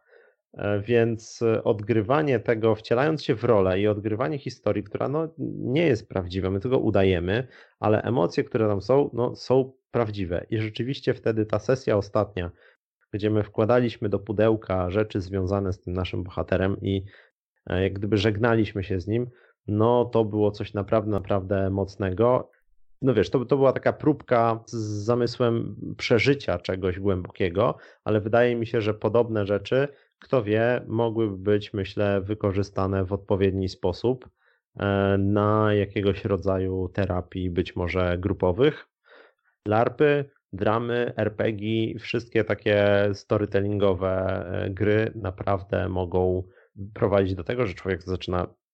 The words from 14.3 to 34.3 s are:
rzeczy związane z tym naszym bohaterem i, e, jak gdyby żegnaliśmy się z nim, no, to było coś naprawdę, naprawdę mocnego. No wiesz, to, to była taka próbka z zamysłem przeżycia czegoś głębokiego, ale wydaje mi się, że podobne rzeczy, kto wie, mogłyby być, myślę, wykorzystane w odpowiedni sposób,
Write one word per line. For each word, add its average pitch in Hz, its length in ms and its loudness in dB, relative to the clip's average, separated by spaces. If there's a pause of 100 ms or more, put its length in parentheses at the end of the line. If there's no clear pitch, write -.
rzeczy 107 320 -2
związane 95 520 -2
z - 80 -14
tym 90 120 -8
naszym 92 300 -4
bohaterem 95 580 -2
i, 98 220 -2 (640)
e, 92 140 0
jak 95 100 0
gdyby 101 240 -2
żegnaliśmy 107 640 0
się 95 160 -4
z 87 80 -8
nim, 120 220 -2 (380)
no, 117 380 2
to 117 200 2
było 104 260 0
coś 104 220 -8
naprawdę, 104 380 -2
naprawdę 95 580 -2
mocnego. 98 840 0 (500)
No 131 120 2
wiesz, 104 160 2
to, 123 160 0
to 143 120 2
była 135 160 4
taka 117 200 0
próbka 117 720 0
z 120 100 -10 (300)
zamysłem 117 720 0 (220)
przeżycia 117 640 2
czegoś 95 400 -4
głębokiego, 95 800 0 (260)
ale 107 180 0
wydaje 120 340 2
mi 113 120 -4
się, 117 140 -2
że 104 120 0
podobne 110 520 0
rzeczy, 104 420 0 (320)
kto 127 240 -2
wie, 113 440 2
mogłyby 110 500 -2
być, 104 360 0
myślę, 101 480 -2
wykorzystane 98 840 -2
w 92 80 -6
odpowiedni 95 560 0
sposób, 117 600 -2 (500)